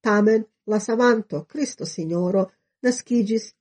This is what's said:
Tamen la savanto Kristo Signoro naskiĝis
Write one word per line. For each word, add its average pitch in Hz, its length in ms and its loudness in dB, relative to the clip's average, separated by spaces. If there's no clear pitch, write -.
Tamen 214 440 2
la 214 120 0
savanto 226 640 0
Kristo - 420 -8
Signoro 180 600 -2
naskiĝis 233 680 -2